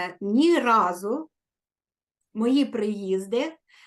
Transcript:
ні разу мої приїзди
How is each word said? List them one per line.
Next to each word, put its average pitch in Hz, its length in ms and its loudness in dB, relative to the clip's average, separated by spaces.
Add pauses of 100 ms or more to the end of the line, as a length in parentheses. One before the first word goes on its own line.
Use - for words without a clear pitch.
(220)
ні 269 380 4
разу 220 720 0 (1040)
мої 247 320 2
приїзди 208 880 -4 (340)